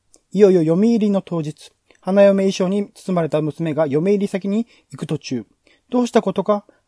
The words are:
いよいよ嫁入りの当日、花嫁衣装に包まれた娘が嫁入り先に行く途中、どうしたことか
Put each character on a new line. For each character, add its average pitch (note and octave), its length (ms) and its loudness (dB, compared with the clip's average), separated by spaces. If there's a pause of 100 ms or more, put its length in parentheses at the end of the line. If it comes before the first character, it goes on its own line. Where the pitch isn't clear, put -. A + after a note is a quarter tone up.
(340)
い F#3 60 0
よ G3+ 100 8
い F#3+ 60 4
よ E3 80 2
嫁 F3+ 260 2
入 A3 180 2
り - 40 0
の G3 100 -2
当 E3+ 200 -6
日、 - 320 -12 (260)
花 G3+ 240 2
嫁 G3 200 4
衣 F#3+ 100 0
装 F#3 160 -2
に G3+ 240 -4
包 - 220 -6
ま E3+ 60 0
れ D#3 80 -2
た D#3 120 -2
娘 D#3 320 -4
が D#3 120 0
嫁 D#3 260 0
入 G#3 80 2
り G3+ 80 -2
先 G3 200 -6
に G#3+ 180 -2 (260)
行 C#3 80 -16
く D#3+ 80 -10
途 D#3 100 -4
中、 A#2+ 280 -8 (440)
ど B3 120 0
う A#3+ 60 0
し - 40 -10
た A3 100 2
こ F#3+ 100 -2
と F#3 140 -4
か G#3 180 -2 (240)